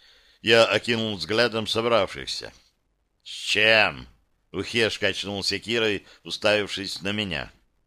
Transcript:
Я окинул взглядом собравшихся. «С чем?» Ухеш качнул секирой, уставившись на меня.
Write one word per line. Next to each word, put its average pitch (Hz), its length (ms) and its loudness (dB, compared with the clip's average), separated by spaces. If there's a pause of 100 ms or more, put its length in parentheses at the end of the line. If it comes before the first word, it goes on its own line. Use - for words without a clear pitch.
(440)
Я 113 220 8
окинул 110 500 0
взглядом 107 500 0
собравшихся. 98 880 -2 (680)
«С - 60 -20
чем?» 101 760 2 (440)
Ухеш 101 480 -2
качнул 98 440 -4
секирой, 104 600 -2 (180)
уставившись 98 800 -2
на 95 100 -4
меня. 92 400 -6 (360)